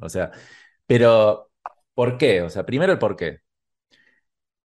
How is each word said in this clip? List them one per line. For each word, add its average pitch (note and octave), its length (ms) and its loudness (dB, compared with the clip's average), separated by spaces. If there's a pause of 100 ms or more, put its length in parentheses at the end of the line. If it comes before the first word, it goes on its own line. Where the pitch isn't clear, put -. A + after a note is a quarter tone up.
o E2+ 80 -14
sea, F2 220 -8 (540)
pero A2+ 640 4 (420)
¿por B2 240 -2
qué? G#2+ 240 2
O E2+ 80 -6
sea, F#2 160 -8
primero E3 280 -2
el C#3+ 60 -4
por G#2 160 -2
qué. D#2 260 -10 (1300)